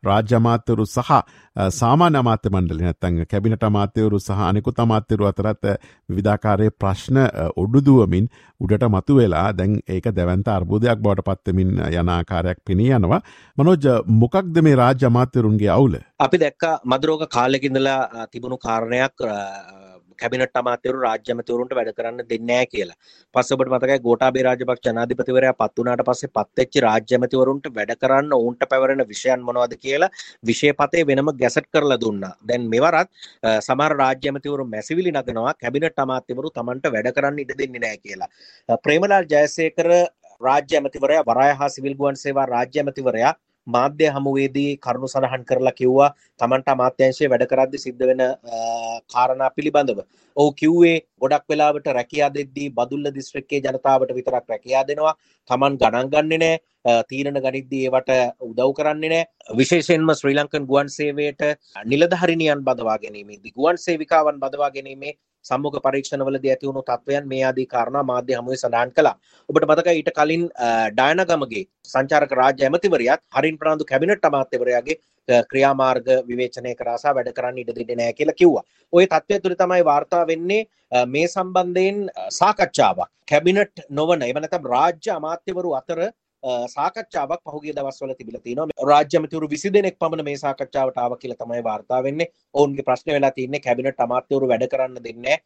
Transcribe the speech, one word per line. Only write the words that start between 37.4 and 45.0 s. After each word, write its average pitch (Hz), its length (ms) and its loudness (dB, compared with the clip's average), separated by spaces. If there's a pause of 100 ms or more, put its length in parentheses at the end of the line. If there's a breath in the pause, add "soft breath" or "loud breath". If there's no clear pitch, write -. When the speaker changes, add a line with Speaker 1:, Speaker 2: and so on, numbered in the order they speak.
Speaker 2:
දෙන්නේ 135 280 -8
නැහැ 107 180 -8
කියලා. 95 300 -14 (400 soft breath)
අ, 117 80 2
ප්‍රේමලාල් 180 500 2
ජයසේකර 160 600 0 (520)
රාජ්‍ය 139 360 0
ඇමතිවරයා, 139 500 0
වරාය 131 280 4
හා 143 140 -2
සිවිල් 139 260 -6
ගුවන් 139 220 -2
සේවා 135 300 -2
රාජ්‍ය 127 340 -2
ඇමතිවරයා 131 540 0 (320)
මාධ්‍ය 143 400 2
හමුවේදී 139 720 -2
කරුණු 127 320 -6